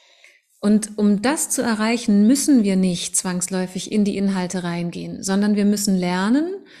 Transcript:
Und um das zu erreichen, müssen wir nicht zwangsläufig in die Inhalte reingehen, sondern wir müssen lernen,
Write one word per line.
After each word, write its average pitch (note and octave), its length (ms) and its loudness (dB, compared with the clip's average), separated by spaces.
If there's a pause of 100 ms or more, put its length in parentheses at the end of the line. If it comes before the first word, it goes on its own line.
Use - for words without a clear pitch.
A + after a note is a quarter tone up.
(600)
Und G#3 380 2
um G#3 240 2
das D4 280 -2
zu C4 120 -2
erreichen, G#3+ 640 2
müssen C4+ 380 4
wir G3 100 2
nicht F#3 420 0
zwangsläufig F#3 760 -4
in G#3 120 2
die G3 120 -2
Inhalte F#3+ 480 -2
reingehen, E3+ 580 -6
sondern G3+ 320 0
wir G3+ 100 2
müssen G3+ 300 0
lernen, G3 580 0 (280)